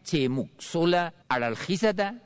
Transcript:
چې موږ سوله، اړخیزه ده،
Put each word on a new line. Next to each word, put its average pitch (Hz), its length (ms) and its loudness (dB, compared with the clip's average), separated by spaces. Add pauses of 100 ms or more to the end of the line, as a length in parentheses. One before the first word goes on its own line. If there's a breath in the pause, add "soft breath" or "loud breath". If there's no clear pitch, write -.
چې 160 120 0 (160)
موږ 135 140 -4 (220)
سوله، 175 320 2 (320)
اړخیزه 123 560 0 (100)
ده، 196 80 -2 (160)